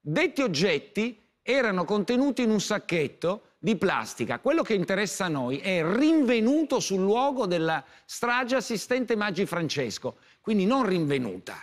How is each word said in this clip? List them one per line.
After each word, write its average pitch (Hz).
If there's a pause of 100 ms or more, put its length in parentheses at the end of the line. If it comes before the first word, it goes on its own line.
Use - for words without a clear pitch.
Detti 277
oggetti 196 (220)
erano 220
contenuti 240
in 226
un 214
sacchetto 175
di 214
plastica. 123
Quello 302
che 226
interessa 196
a 180
noi 135
è 180
rinvenuto 262
sul 185
luogo 247
della 160 (200)
strage 247
assistente 240
Maggi 190
Francesco, 143 (220)
quindi 208
non 247
rinvenuta. 135